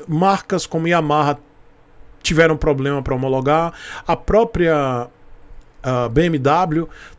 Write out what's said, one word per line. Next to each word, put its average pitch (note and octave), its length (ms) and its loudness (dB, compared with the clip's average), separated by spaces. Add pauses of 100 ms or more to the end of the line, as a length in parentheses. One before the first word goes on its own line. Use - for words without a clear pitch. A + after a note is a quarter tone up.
marcas F#3 580 0
como E3 220 -4
Yamaha D3+ 480 2 (840)
tiveram D#3+ 340 4
problema C#3 460 -2
pra B2+ 120 -4
homologar. C3+ 600 0 (320)
A E3+ 100 0
própria, D#3+ 920 0 (760)
ah, B2 260 -2
B B2 160 2
M E3 140 0
W D#3 500 0 (300)